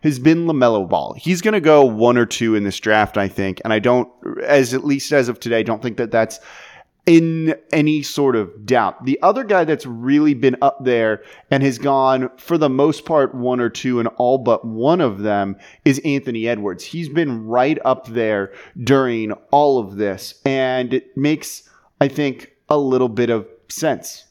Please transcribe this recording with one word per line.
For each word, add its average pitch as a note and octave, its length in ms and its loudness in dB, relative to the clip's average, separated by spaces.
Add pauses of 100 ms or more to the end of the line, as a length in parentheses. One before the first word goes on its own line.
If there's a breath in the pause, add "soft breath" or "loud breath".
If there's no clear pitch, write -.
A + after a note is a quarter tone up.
has C#3+ 160 0
been E3 260 2
LaMelo A#2+ 420 2
Ball. D#2 300 -4
He's F3 240 -2
gonna G#3+ 200 0
go D3 220 8
one A#2+ 340 4
or A#2 100 2
two A2+ 260 -2
in G#2 100 0
this G2 160 -4
draft, G#2+ 380 2
I G2 120 -2
think. F#2+ 340 -6
And A2 100 -2
I A2 60 2
don't, B2 280 0 (360)
as C3 320 2
at C3 100 -4
least C#3 280 -2
as B2+ 160 2
of A2+ 100 -8
today, A#2 240 0
don't A2+ 180 -4
think A#2+ 160 -6
that A#2 140 -4
that's A2+ 280 0 (680 loud breath)
in E3 480 4 (180)
any D3+ 300 0
sort C3+ 340 0
of G#2 300 -6
doubt. A2+ 400 0
The C3+ 160 -2
other G#3 220 2
guy G3 200 0
that's D3+ 220 -4
really C3+ 480 0
been B2 300 2
up C3+ 200 0
there A2+ 380 0 (300 loud breath)
and C#3 100 2
has C3+ 160 0
gone, C3 600 0
for E3+ 200 -4
the D#3 100 2
most C#3+ 380 0
part, C#3+ 300 0
one B2 240 -2
or A#2+ 100 0
two, B2 300 -2
and A2+ 180 -2
all B2+ 220 2
but A#2 260 0
one B2 360 0
of G#2+ 180 -2
them G2+ 360 -2 (300 loud breath)
is C#3 180 2
Anthony C3 440 -4
Edwards. G2+ 360 -4
He's E3 240 -10
been C3+ 380 -4
right B2+ 400 0
up C3 220 -2
there G#2+ 460 -2 (300 loud breath)
during A#2 500 0 (180)
all C#3+ 260 4
of G2 200 -4
this, G2 480 -6
and B2+ 500 -2
it - 200 -6
makes, D3+ 540 -4 (320 soft breath)
I C#3+ 60 2
think, C3+ 460 -4 (160)
a D3+ 100 2
little B2+ 300 2
bit A#2 200 0
of A2 180 -2 (220)
sense. - 600 -6